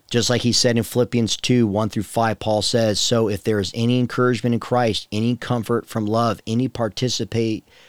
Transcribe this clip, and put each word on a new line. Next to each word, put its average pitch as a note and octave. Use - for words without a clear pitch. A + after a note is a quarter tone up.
Just A#2
like A#2+
he A#2+
said A#2
in A2+
Philippians A#2
two, B2
one G#2
through G#2
five, A2+
Paul G#2+
says, A2
"So A2+
if G2+
there G#2+
is F2
any A#2+
encouragement B2
in A2+
Christ, A#2+
any A2+
comfort A#2
from A2
love, A2
any A#2
participate, A2+